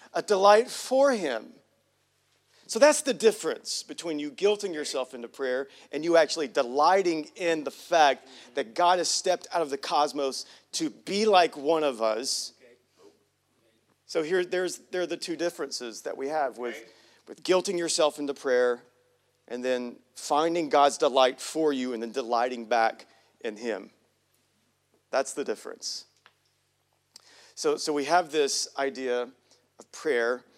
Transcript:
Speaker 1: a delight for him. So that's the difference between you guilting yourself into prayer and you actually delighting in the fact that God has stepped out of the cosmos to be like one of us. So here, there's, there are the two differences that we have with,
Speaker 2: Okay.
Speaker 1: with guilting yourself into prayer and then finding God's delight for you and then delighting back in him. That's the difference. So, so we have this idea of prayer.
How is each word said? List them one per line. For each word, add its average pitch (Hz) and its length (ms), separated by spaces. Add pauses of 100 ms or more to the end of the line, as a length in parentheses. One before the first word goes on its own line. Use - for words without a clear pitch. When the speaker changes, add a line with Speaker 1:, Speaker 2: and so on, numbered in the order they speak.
(140)
Speaker 1:
a 170 80
delight 208 480
for 269 420
him. 147 420 (1120)
So - 100
that's 294 260
the 262 100
difference 170 720
between 156 360
you 147 120
guilting 202 420
yourself 139 400
into 120 160
prayer 135 400 (220)
and 147 120
you 170 140
actually 151 320
delighting 156 840
in 165 280
the 135 80
fact 151 560 (280)
that 113 200
God 175 220
has 165 100
stepped - 460
out 175 80
of 147 80
the 135 80
cosmos 143 680 (280)
to 160 160
be 196 360
like 180 300
one 151 280
of 123 180
us. 113 520 (1500)
So 160 160
here, 180 200
there's, 180 360 (120)
there 180 120
are 165 40
the 165 80
two 160 220
differences 139 640
that - 160
we 135 100
have 139 300
with, 120 180
Speaker 2:
Okay. - 100 (420)
Speaker 1:
with - 160
guilting 180 340
yourself 156 420
into 143 140
prayer 123 480 (680)
and 123 160
then 123 320 (200)
finding 160 540
God's 143 280
delight 131 420
for 156 340
you 127 200
and 113 100
then 113 80
delighting 120 540
back 113 420 (340)
in 110 140
him. 104 340 (1200)
That's 131 220
the 143 100
difference. - 600 (1500)
So, 156 220
so 156 160
we 143 120
have 165 260
this 147 360 (100)
idea 127 460
of - 680
prayer. 123 520 (140)